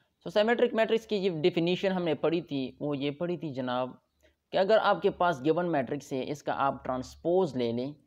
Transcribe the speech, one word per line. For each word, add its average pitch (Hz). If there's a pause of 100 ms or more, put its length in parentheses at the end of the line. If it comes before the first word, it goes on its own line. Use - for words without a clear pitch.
(260)
So 175
सिमेट्रिक 233
मैट्रिक्स 220
की 214
ये 190 (100)
डेफिनेशन 180
हमने 175
पढ़ी 160
थी, 135
वो 147
ये 143
पढ़ी 175
थी 151
जनाब 127 (560)
कि -
अगर 196 (140)
आपके 190 (120)
पास 170
गिवन 160
मैट्रिक्स 143
है 131
इसका 147 (120)
आप 135
ट्रांसपोज 147
ले 120
लें 127 (120)